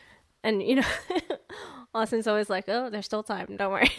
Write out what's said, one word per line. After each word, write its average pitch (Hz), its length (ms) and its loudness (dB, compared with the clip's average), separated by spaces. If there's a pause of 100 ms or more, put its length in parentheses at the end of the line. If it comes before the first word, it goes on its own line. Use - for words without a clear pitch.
(440)
And, 214 180 2
you 262 140 4
know, 269 120 4 (500)
<laughs> - 560 -16
Austin's 220 320 0
always 214 240 2
like, 185 180 0
"Oh, 240 220 -2
there's 208 140 -6
still 214 180 -4
time. 196 340 -6
Don't 196 140 0
worry." 202 280 4